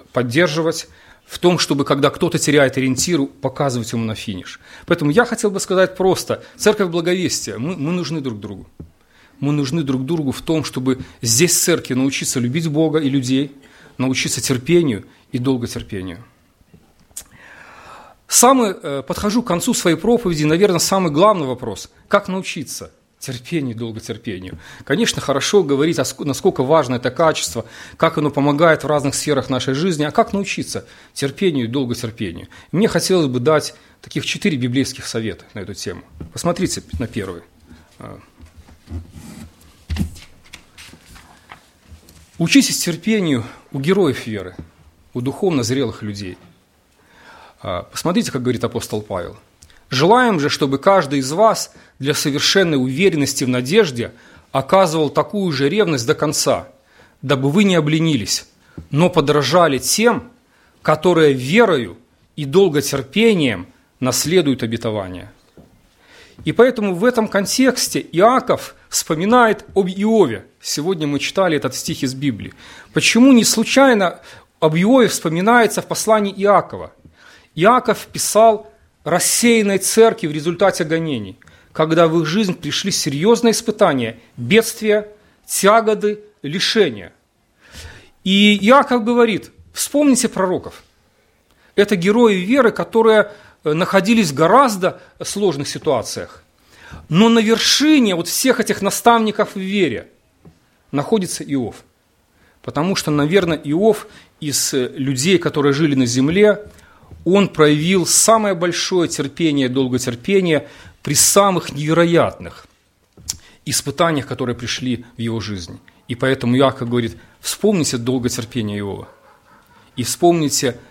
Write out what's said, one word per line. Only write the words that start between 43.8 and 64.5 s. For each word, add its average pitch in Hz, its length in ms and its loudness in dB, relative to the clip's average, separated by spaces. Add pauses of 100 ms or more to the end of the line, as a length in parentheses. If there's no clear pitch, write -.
веры, 95 280 -10 (600)
у 123 60 -4
духовно 139 420 -2
зрелых 117 400 -4
людей. 101 340 -10 (1300)
А, 92 200 -8
посмотрите, 180 480 -4
как 127 120 -4
говорит 120 200 -2
апостол 110 380 -6
Павел: 92 360 -8 (520)
"Желаем 202 500 4
же, 143 100 0
чтобы 139 280 -2
каждый 147 420 2
из 131 120 -4
вас 202 400 2 (260)
для 139 160 -2
совершенной 156 640 0
уверенности 139 720 0
в 127 40 0
надежде 127 640 0 (400)
оказывал 156 580 2
такую 180 420 -2
же 139 180 0
ревность 165 360 0
до 147 80 0
конца, 139 540 -2 (540)
дабы 135 280 0
вы 185 140 4
не 196 120 4
обленились, 156 720 0 (440)
но 165 180 4
подражали 147 680 2
тем, 214 540 0 (500)
которые 156 520 4
верою 131 640 0 (380)
и 147 100 -8
долготерпением 147 1200 2 (320)
наследуют 139 640 0